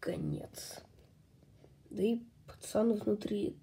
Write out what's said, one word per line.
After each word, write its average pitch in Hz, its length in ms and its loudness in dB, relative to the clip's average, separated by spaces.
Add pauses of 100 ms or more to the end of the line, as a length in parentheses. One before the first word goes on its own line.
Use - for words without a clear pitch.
конец. - 800 -4 (1080)
Да - 140 0
и 233 160 4 (260)
пацан - 460 2
внутри 208 720 0